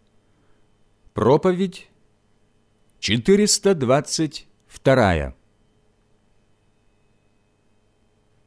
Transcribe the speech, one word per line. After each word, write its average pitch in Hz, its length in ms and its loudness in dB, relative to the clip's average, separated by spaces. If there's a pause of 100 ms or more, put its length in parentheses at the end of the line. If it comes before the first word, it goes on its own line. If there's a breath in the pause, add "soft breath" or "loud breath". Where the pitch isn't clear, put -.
(1120)
Проповедь 175 760 0 (1080)
четыреста 196 760 0
двадцать 147 720 -4 (200)
вторая. 92 680 0 (3000)